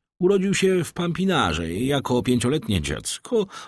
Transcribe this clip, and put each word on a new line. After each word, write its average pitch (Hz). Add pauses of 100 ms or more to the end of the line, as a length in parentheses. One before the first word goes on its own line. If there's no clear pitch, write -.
(180)
Urodził 190
się 185
w -
Pampinarze 147
i 113
jako 131
pięcioletnie 123
dziecko 71 (220)